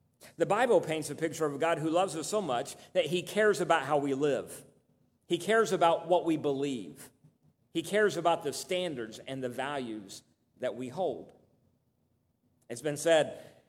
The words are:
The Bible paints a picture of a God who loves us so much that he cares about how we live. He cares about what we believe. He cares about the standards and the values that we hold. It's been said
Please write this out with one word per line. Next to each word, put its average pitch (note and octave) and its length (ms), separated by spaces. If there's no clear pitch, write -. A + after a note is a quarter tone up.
The D#3+ 80
Bible G#3+ 340
paints D#3+ 300
a C#3+ 60
picture D#3 320
of C#3+ 80
a - 20
God D#3+ 220
who D#3 100
loves E3+ 260
us D#3+ 120
so G#3+ 120
much C3+ 360
that E3+ 140
he F3 160
cares G#3 380
about E3 200
how C#3+ 160
we C#3 160
live. C3 400
He E3+ 140
cares G#3+ 320
about E3+ 360
what E3+ 160
we D#3 140
believe. C3+ 720
He E3 80
cares F#3+ 340
about E3 280
the C#3 100
standards C3 760
and C3+ 160
the B2 60
values A#2+ 720
that A#2 160
we B2+ 140
hold. B2+ 420
It's B2 140
been D3 140
said D#3 360